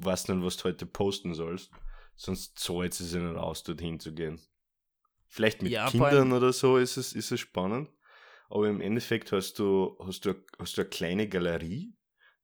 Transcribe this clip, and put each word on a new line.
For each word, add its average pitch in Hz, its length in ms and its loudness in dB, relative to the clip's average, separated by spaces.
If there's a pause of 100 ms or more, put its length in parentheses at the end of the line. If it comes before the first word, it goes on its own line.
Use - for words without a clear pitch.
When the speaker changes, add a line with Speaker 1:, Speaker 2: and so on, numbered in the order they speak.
Speaker 1:
weißt 92 260 -2
nicht, 92 140 0
was 90 140 -2
du - 80 -6
heute 87 220 -4
posten 98 480 -4
sollst. 82 360 -6 (440)
Sonst - 420 -8
zahlt 87 360 -2
es - 40 -6 (140)
sich 87 100 -2
nicht 85 160 -4
aus, 82 260 -6
dorthin 82 360 -6
zu 78 160 -12
gehen. 80 260 -6 (840)
Vielleicht 110 340 0
mit 180 100 0
Speaker 2:
Ja, 117 180 0
vor 143 200 6
Speaker 1:
Kindern 135 220 8
Speaker 2:
allem - 20 4
Speaker 1:
oder 127 200 6
so 131 240 6
ist 127 200 2
es, 127 160 -6
ist 110 180 -6
es 123 80 0
spannend. 107 500 -4 (600)
Aber 104 200 2
im 101 120 0
Endeffekt 110 500 -2
hast 95 280 -2
du, 95 400 2
hast 92 260 -8
du, 95 80 2 (240)
hast - 200 -10
du 101 40 2
eine - 80 -4
kleine 92 380 0
Galerie 87 680 -2 (480)